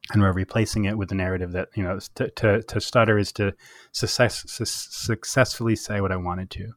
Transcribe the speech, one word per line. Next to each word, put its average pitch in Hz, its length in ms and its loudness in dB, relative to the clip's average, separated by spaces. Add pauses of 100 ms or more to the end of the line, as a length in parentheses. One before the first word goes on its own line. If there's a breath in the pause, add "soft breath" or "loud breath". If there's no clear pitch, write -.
(100)
and 107 100 4
we're 98 120 6
replacing 101 520 0
it 104 140 0
with 98 100 -2
the 98 60 -4
narrative 92 380 -2
that, 90 220 -4
you 104 80 -2
know, 92 140 -2
s-, - 200 -12
to, 131 140 -2
to, 110 320 2
to - 180 -4
stutter 110 380 4
is 101 140 0
to 98 220 0 (380 loud breath)
success-, - 540 0
su-, - 180 -6
successfully - 1120 0
say 104 240 -4
what 98 120 0
I 92 40 0
wanted 92 340 -4
to. 110 260 -10